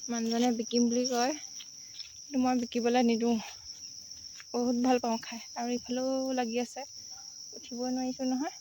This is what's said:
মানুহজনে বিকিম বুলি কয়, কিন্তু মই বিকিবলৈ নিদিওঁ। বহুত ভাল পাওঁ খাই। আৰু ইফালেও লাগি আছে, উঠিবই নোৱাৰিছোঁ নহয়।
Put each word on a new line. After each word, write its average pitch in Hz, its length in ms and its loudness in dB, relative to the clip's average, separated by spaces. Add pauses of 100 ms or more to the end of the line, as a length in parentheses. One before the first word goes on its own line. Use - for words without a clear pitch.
মানুহজনে 233 460 2
বিকিম 233 340 4
বুলি 240 200 4
কয়, 247 260 2 (800)
কিন্তু - 240 -4
মই 254 200 4
বিকিবলৈ 240 460 4
নিদিওঁ। 233 340 4 (1080)
বহুত 247 320 2
ভাল 254 180 6
পাওঁ 233 200 2
খাই। 233 220 -8 (120)
আৰু 240 200 -2
ইফালেও 262 600 0
লাগি 240 280 0
আছে, 247 240 -4 (640)
উঠিবই 247 400 -6
নোৱাৰিছোঁ 254 360 -2
নহয়। 262 340 0